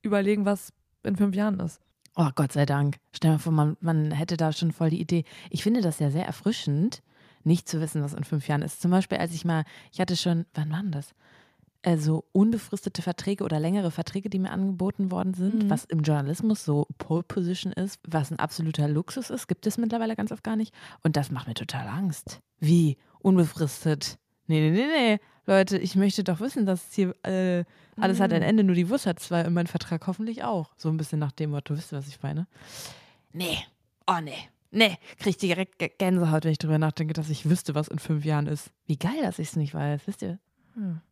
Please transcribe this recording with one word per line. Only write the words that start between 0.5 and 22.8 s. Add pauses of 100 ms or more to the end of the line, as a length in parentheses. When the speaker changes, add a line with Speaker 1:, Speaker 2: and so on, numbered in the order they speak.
Speaker 1:
in
fünf
Jahren
ist. (360)
Speaker 2:
Oh,
Gott
sei
Dank. (160)
Stell
dir
vor,
man,
man
hätte
da
schon
voll
die
Idee. (260)
Ich
finde
das
ja
sehr
erfrischend, (420)
nicht
zu
wissen,
was
in
fünf
Jahren
ist.
Zum
Beispiel,
als
ich
mal, (280)
ich
hatte
schon,
wann
waren
das? (680)
Äh,
so
unbefristete
Verträge
oder
längere
Verträge,
die
mir
angeboten
worden
sind,
Speaker 1:
Mhm.
Speaker 2:
was
im
Journalismus
so (120)
Pole
Position
ist,
was
ein
absoluter
Luxus
ist,
gibt
es
mittlerweile
ganz
oft
gar
nicht. (300)
Und
das
macht
mir
total
Angst. (180)
Wie? (220)